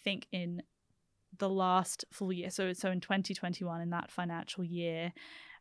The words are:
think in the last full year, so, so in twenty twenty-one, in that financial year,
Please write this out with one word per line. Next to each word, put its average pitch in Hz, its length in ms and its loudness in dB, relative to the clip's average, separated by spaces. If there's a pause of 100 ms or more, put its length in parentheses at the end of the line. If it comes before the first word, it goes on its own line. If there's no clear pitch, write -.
think 196 300 0
in 175 320 -2 (720)
the 196 100 2
last 185 600 4
full 190 220 0
year, 180 180 -2
so, 185 220 2
so 185 180 0
in 180 100 2
twenty 190 340 2
twenty-one, 175 460 -2
in 170 100 -2
that 170 200 -2
financial 175 540 -4
year, 170 480 0 (480)